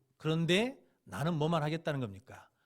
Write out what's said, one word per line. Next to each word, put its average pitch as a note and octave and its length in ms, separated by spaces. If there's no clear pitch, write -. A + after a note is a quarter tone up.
그런데 E3 640
나는 C#3+ 300
뭐만 D#3 280
하겠다는 D3+ 380
겁니까? G2 480